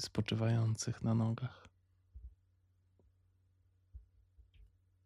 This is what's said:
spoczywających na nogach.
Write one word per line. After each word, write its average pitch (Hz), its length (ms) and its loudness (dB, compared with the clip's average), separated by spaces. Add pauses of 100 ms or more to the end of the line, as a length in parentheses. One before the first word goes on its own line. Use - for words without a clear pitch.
spoczywających 113 1000 0
na 113 140 2
nogach. 113 520 -2 (3500)